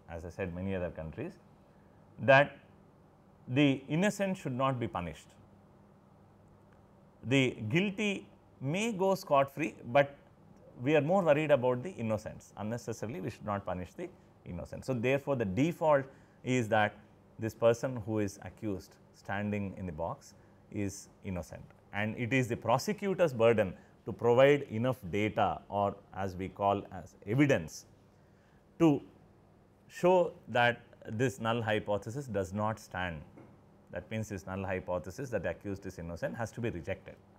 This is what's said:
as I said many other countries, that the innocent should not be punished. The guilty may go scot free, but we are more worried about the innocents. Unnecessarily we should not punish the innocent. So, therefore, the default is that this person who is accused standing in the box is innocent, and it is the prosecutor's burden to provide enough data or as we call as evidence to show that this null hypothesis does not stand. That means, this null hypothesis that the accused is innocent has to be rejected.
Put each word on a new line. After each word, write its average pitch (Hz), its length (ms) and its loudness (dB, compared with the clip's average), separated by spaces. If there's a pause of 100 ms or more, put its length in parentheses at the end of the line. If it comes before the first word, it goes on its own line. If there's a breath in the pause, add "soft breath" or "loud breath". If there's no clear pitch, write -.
as 85 160 -12
I 87 40 -12
said 87 240 -8
many 95 220 -6
other 90 160 -4
countries, 80 420 -10 (840 soft breath)
that 135 380 6 (880)
the 135 400 4
innocent 190 500 0
should 135 160 -6
not 131 260 0
be 117 80 -2
punished. 87 400 -6 (2000)
The 127 340 4 (120)
guilty 196 580 0 (340)
may 185 300 -2
go 190 240 2
scot - 380 2
free, - 220 -4 (160)
but 139 240 4 (640)
we 143 140 4
are 147 60 6
more 180 220 2
worried 151 280 4
about 127 320 2
the 185 80 -8
innocents. 110 680 -6
Unnecessarily 113 640 -8
we 151 80 -6
should - 160 -12
not 101 200 -4
punish 90 280 -6
the - 160 -12 (360 soft breath)
innocent. - 400 -12
So, 135 80 -2
therefore, 131 420 0
the 120 100 0
default 143 600 2 (380 loud breath)
is 127 260 0
that 107 260 4 (420)
this 110 160 -4
person 120 520 2
who 110 140 -2
is 101 240 -2
accused 95 520 -8 (180)
standing 101 640 -4
in 95 80 -8
the 87 60 -6
box 82 420 -8 (380 soft breath)
is - 380 -6 (160)
innocent, 90 380 -8 (300)
and 107 240 -4
it 120 160 -4
is 131 140 2
the 113 80 -2
prosecutor's 175 800 0
burden 110 400 4 (320 loud breath)
to 113 80 -6
provide 131 560 6
enough 120 280 -2 (140)
data 104 480 0 (100)
or 101 260 0 (200)
as 95 200 -4
we 92 140 -6
call 101 340 2 (100)
as 90 220 -14 (120)
evidence 117 580 2 (920 soft breath)
to 156 220 6 (840)
show 175 440 4 (160)
that 120 340 4 (300)
this 113 280 0
null 113 220 -2
hypothesis 110 640 -2
does 98 260 -4
not 107 260 -2
stand. 90 420 -6 (680)
That 95 200 -10
means, 110 180 -6
this 95 160 -8
null 95 180 -6
hypothesis 92 680 -6
that 98 120 -2
the 90 60 -2
accused 95 360 -8
is 92 140 -12
innocent 85 380 -8
has 113 140 -6
to - 100 -10
be 117 80 -2
rejected. - 460 -8 (240)